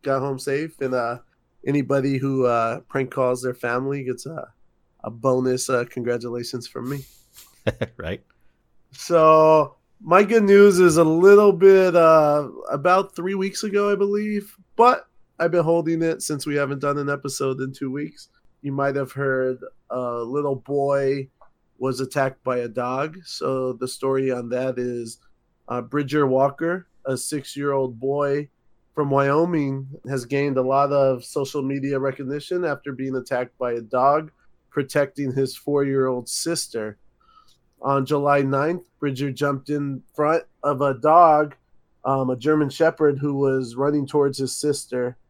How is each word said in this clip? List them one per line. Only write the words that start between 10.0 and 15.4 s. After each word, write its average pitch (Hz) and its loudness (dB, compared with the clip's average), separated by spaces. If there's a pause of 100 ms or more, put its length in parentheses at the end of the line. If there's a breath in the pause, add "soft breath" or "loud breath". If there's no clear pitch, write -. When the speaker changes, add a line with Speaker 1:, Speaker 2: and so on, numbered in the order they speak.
Speaker 1:
my 175 4
good 214 4
news 202 8
is 170 6
a 170 6
little 196 8
bit, 185 6
uh, 151 6 (220)
about 180 0
three 185 -6
weeks 196 -4
ago, 202 0
I 202 0
believe, 202 -4 (220)
but 240 4 (300)
I've 165 0